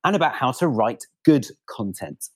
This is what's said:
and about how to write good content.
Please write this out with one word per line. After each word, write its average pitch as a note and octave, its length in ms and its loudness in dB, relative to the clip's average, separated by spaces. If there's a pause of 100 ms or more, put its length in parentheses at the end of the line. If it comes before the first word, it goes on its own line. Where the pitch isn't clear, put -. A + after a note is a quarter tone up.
and G3 120 2
about D3+ 180 2
how C3 180 -2
to F3 140 -2
write A2+ 380 0 (180)
good C#3+ 240 6 (220)
content. - 680 -10